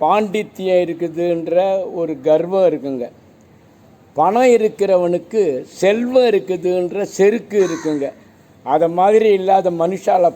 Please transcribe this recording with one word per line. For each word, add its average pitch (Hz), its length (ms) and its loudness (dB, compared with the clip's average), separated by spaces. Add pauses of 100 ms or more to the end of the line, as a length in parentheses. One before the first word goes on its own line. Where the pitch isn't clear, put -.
பாண்டித்யம் 185 800 0
இருக்குதுன்ற 170 720 -4 (400)
ஒரு 165 260 -6
கர்வம் 170 500 2
இருக்குங்க, 131 400 -6 (1040)
பணம் 220 420 2
இருக்கிறவனுக்கு 185 1040 0
செல்வம் 240 680 0
இருக்குதுன்ற 180 720 -2
செருக்கு 208 600 0
இருக்குங்க. 156 480 -4 (520)
அதை 151 240 2
மாதிரி 202 400 2
இல்லாத 190 420 2
மனுஷால 175 640 0